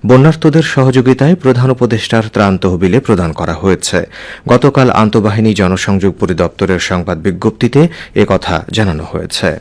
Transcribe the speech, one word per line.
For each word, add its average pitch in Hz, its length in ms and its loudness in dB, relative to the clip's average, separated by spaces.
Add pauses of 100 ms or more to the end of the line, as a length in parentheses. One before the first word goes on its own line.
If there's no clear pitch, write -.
বন্যার্তদের 151 580 4 (100)
সহযোগিতায় 131 640 2
প্রধান 127 340 2
উপদেষ্টার 117 540 0 (100)
ত্রাণ 101 240 2
তহবিলে 90 420 0
প্রদান 90 320 0
করা 82 220 -6
হয়েছে। 90 440 -2 (500)
গতকাল 123 400 2 (140)
আন্তঃবাহিনী 107 520 0
জনসংযোগ 92 680 0
পরিদপ্তরের 90 680 -2
সংবাদ 87 280 -4 (100)
বিজ্ঞপ্তিতে 107 540 0 (340)
এ 104 140 2
কথা 92 260 -2 (180)
জানানো 87 320 -2
হয়েছে। 82 460 -6 (100)